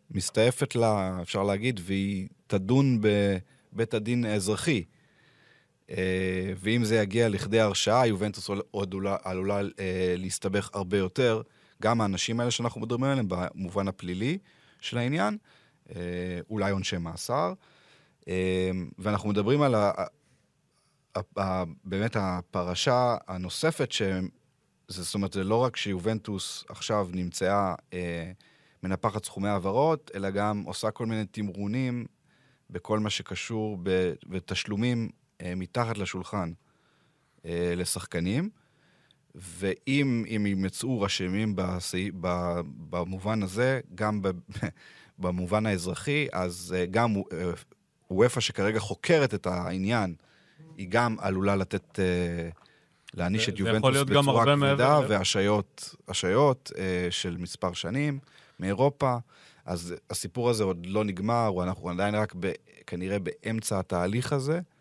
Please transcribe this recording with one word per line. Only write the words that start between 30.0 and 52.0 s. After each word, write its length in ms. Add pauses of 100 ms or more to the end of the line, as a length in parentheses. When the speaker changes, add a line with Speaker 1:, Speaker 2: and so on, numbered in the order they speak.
Speaker 1:
אלא 140
גם 360
עושה 260
כל 140
מיני 200
תמרונים 800 (640)
בכל 300
מה 100
שקשור 760
ב-, 300 (120)
בתשלומים, 840 (320)
אה, 140
מתחת 420
לשולחן, 540 (920)
אה, 300
לשחקנים. 760 (840)
ואם, 880 (120)
אם 100
יימצאו 560
רשמים 540
בסעי-, 560 (100)
ב-, 380 (300)
במובן 540
הזה, 360 (160)
גם 260
ב-, 80 (480)
<laughs> 420
במובן 460
האזרחי, 640
אז, 460
אה, 80
גם, 300
אה, 360 (600)
וופא 300
שכרגע 380
חוקרת 540
את 140
העניין, 680 (600)
היא 120
גם 300
עלולה 360
לתת... 440
אה, 500 (640)